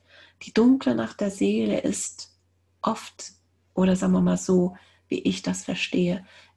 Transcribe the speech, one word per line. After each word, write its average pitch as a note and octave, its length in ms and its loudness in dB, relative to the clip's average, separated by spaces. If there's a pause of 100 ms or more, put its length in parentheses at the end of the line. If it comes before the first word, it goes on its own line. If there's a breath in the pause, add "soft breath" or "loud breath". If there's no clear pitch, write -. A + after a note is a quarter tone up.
(420 soft breath)
Die - 100 -18
dunkle B3+ 420 4
Nacht A3+ 260 -4
der G3+ 100 -2
Seele G#3 500 0
ist - 560 -6 (460)
oft, - 500 -6 (420)
oder F#3 220 4
sagen F#3 160 0
wir F#3 80 4
mal F3+ 160 2
so, F3+ 400 0 (320 loud breath)
wie - 120 -4
ich - 220 -2
das F#3 220 -4
verstehe, F3+ 600 -2 (320 loud breath)